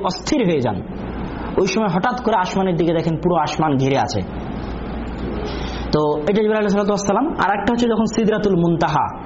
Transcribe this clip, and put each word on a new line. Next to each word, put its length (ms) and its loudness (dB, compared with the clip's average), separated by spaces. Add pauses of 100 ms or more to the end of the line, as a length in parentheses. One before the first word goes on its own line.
অস্থির 400 0
হয়ে 140 2
যান। 220 -2 (760)
ওই 100 2
সময় 200 0
হঠাৎ 340 0
করে 140 2
আসমানের 400 0
দিকে 180 2
দেখেন 240 0
পুরো 180 2
আসমান 420 2
ঘিরে 220 2
আছে। 220 0 (1700)
তো 80 2 (180)
এটা 160 0
জিবরাইল 180 2
আলাইহিস 220 2
সালাতু 180 2
ওয়াস 160 0
সালাম। 200 2
আর 320 0
একটা 140 0
হচ্ছে 160 2
যখন 160 2
সিদরাতুল 500 2
মুনতাহা 520 2 (180)